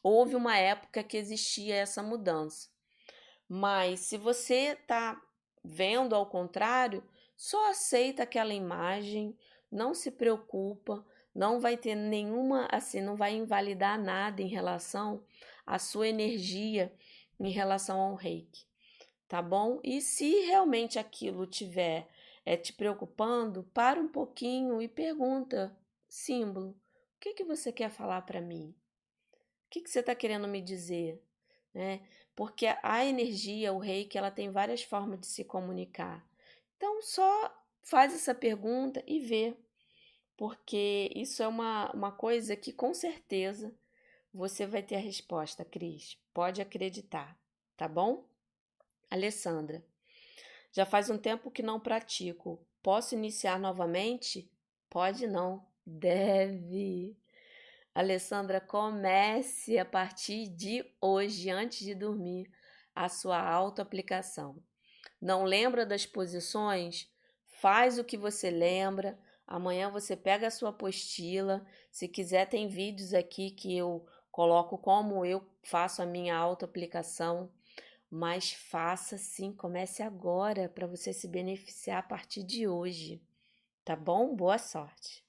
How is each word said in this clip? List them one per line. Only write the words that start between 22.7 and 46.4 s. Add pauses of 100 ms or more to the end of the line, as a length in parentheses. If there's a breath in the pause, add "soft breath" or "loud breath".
preocupando, (100)
para
um
pouquinho
e
pergunta, (320)
símbolo,
o (440 soft breath)
que
que
você
quer
falar
pra
mim? (880)
O
que
que
você
tá
querendo
me
dizer? (540)
Né? (340 loud breath)
Porque (160)
a
energia,
o
reiki,
ela
tem
várias
formas
de
se
comunicar. (540 soft breath)
Então,
só (300)
faz
essa
pergunta
e
vê, (800 soft breath)
porque
isso
é
uma,
uma
coisa
que,
com
certeza, (580 soft breath)
você
vai
ter
a
resposta,
Cris. (160)
Pode